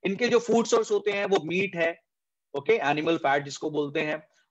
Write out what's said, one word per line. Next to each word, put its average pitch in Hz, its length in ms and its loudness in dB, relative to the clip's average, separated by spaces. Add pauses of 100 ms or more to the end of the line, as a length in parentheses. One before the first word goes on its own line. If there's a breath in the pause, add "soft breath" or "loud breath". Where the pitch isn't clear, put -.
इनके 196 220 0
जो 233 120 4
फूड 226 260 2
source 226 260 2
होते 202 200 0
हैं 202 140 -2
वो 190 200 2
meat 185 300 -2
है, 170 240 0 (540)
Okay, 143 200 0
animal 156 440 0
fat 143 260 0
जिसको 143 260 -8
बोलते 147 300 -4
हैं, 156 180 -4 (340)